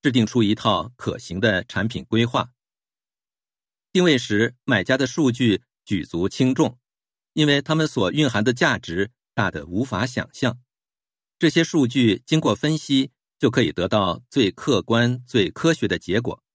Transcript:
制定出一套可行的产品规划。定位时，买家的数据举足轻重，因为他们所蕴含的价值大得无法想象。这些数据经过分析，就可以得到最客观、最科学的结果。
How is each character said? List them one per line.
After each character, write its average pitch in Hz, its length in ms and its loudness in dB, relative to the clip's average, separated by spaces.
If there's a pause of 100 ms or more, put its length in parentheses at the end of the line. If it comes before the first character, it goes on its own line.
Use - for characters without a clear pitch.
制 147 80 2
定 117 160 2
出 120 160 0
一 104 100 2
套 95 440 -2
可 - 200 -6
行 - 220 -10
的 95 240 0
产 101 240 -4
品 113 200 -6
规 117 200 0
划。 120 240 -4 (1400)
定 180 100 2
位 156 160 4
时， 110 460 0
买 110 180 2
家 131 160 0
的 139 80 0
数 - 240 0
据 117 320 0 (220)
举 95 200 -4
足 87 240 -4
轻 131 240 0
重， 131 240 0 (580)
因 151 120 2
为 143 160 2
他 156 140 0
们 160 100 2
所 95 240 0
蕴 147 180 0
含 107 140 -2
的 123 100 2
价 127 260 0
值 95 340 -6 (200)
大 101 160 -2
得 80 180 -8
无 95 180 -4
法 107 200 -4
想 - 300 -8
象。 123 240 -4 (800)
这 156 120 2
些 165 140 2
数 143 240 2
据 120 360 2
经 156 160 0
过 113 140 0
分 151 240 -2
析， 135 320 0 (260)
就 127 140 2
可 123 120 2
以 80 100 0
得 87 160 -4
到 95 420 0
最 104 220 2
客 113 280 -2
观、 120 460 0
最 98 240 0
科 160 240 0
学 107 140 -4
的 87 100 -2
结 95 220 -2
果。 - 200 -8 (140)